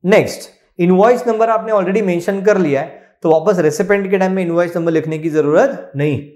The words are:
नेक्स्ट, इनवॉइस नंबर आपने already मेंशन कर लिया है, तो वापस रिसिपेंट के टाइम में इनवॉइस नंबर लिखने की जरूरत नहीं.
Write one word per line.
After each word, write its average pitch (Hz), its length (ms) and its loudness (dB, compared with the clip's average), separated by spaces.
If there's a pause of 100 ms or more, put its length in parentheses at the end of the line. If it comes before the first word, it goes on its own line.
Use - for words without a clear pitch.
नेक्स्ट, 180 460 0 (300)
इनवॉइस 202 480 2
नंबर 226 220 0
आपने 220 220 -2
already 196 340 0
मेंशन 185 360 -2
कर 202 160 2
लिया 143 240 0
है, - 420 -16
तो 165 80 2
वापस 170 280 2
रिसिपेंट 190 520 0
के 196 60 0
टाइम 185 140 0
में 190 120 -2
इनवॉइस 175 340 -2
नंबर 170 140 0
लिखने 160 260 -2
की 160 120 -4
जरूरत 156 680 0
नहीं. 143 260 -2 (140)